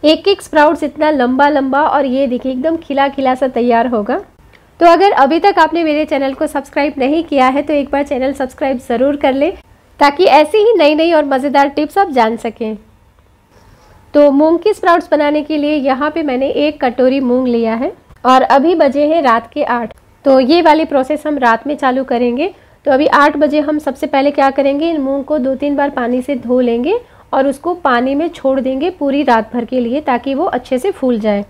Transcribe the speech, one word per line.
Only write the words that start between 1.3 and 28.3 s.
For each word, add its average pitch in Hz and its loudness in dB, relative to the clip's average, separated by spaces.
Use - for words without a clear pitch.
लंबा 277 0
और 294 0
ये 269 0
देखिए 254 -4
एकदम 311 -4
खिला 277 -2
खिला 269 -2
सा 262 -2
तैयार 240 0
होगा। 240 -4
तो 339 6
अगर 349 6
अभी 285 2
तक 392 2
आपने 320 0
मेरे 302 0
चैनल 277 -4
को 302 -4
subscribe 294 -4
नहीं 285 0
किया 269 0
है 277 -2
तो 294 -4
एक 285 -2
बार 285 -2
चैनल 277 -4
subscribe 269 -6
ज़रूर 262 0
कर 277 0
लें 294 0
ताकि 294 2
ऐसी 302 4
ही 440 4
नई 302 4
नई 320 2
और 302 2
मज़ेदार 277 0
tips 294 -4
आप 392 2
जान 233 0
सकें। 220 -8
तो 294 6
मूंग 311 2
की 427 0
स्प्राउट्स 349 0
बनाने 294 0
के 302 -4
लिए 294 0
यहाँ 277 -2
पे 320 -6
मैंने 269 -2
एक 302 -2
कटोरी 262 0
मूंग 254 0
लिया 233 0
है 277 -4
और 262 4
अभी 277 2
बजे 294 2
हैं 320 2
रात 233 0
के 294 -4
आठ। 240 -4
तो 269 6
ये 294 4
वाली 311 4
process 294 -2
हम 302 -2
रात 226 0
में 294 -4
चालू 262 -2
करेंगे। 247 -2
तो 302 0
अभी 269 2
आठ 294 2
बजे 294 0
हम 302 -2
सबसे 294 -6
पहले 277 0
क्या 285 2
करेंगे, 285 -2
इन 320 -2
मूंग 269 -4
को 302 -4
दो 262 -2
तीन 285 -4
बार 285 0
पानी 247 -4
से 277 -4
धो 240 -2
लेंगे 247 0
और 269 0
उसको 285 -4
पानी 262 -2
में 320 -2
छोड़ 269 -2